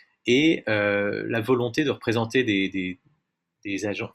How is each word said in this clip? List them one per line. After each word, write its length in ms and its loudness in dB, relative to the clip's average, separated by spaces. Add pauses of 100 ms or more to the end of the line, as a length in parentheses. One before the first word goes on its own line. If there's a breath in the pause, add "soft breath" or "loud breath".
(260 loud breath)
et, 420 4
euh, 600 0
la 120 -2
volonté 440 0
de 60 0
représenter 540 0
des, 240 2
des, 300 -6 (640)
des 220 -6
agents, 280 -6